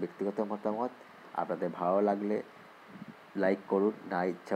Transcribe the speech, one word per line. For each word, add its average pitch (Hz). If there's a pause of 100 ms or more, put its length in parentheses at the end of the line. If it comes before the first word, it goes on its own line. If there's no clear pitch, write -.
ব্যক্তিগত 98 (120)
মতামত। 107 (520)
আপনাদের 87 (120)
ভালো 92 (100)
লাগলে 104 (1040)
লাইক 98 (120)
করুন, 98 (200)
না 90 (120)
ইচ্ছা -